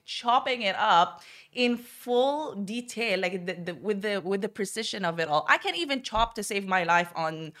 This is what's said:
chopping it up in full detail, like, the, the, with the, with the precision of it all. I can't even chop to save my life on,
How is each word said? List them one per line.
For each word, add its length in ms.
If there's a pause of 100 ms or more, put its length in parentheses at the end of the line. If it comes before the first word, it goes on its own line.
chopping 580
it 160
up 440 (300)
in 240
full 800
detail, 640
like, 280
the, 80
the, 200
with 280
the, 180
with 200
the 80
precision 560
of 140
it 100
all. 200
I 100
can't 180
even 260
chop 320
to 100
save 220
my 180
life 320
on, 440